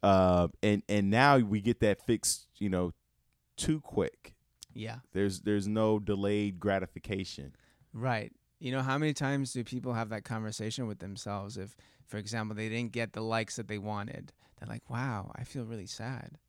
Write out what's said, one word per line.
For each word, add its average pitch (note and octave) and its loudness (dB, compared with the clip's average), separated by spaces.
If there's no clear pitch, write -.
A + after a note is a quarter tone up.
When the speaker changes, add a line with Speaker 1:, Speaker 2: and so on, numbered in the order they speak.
Speaker 1:
Uh, F#2 8
and, G#2 4
and G2+ 4
now C3+ 8
we G#2+ 4
get A2+ 2
that G#2 4
fixed, - 0
you G2+ -2
know, F2+ 0
too D#3 0
quick. - -4
Speaker 2:
Yeah. A2 -10
Speaker 1:
There's, F#2+ 0
there's G2+ 0
no G#2+ 4
delayed G2+ 0
gratification. F#2+ -2
Speaker 2:
Right. A2+ -4
You B2+ -6
know, C3 0
how C3 0
many D3+ 2
times C#3 -2
do B2 -2
people B2 -4
have A2+ -2
that G#2+ -6
conversation A2 -4
with G#2 -8
themselves G2+ -8
if, G2 -10
for G#2 -8
example, G#2+ -4
they A2 -4
didn't A2+ -2
get A#2 -4
the A2 -6
likes A2+ -2
that A#2 -8
they G#2+ -6
wanted? G#2 -8
They're A2 -12
like, A2+ -12
"Wow, A#2+ -4
I - -10
feel B2+ -8
really A2 -10
sad." A#2+ -10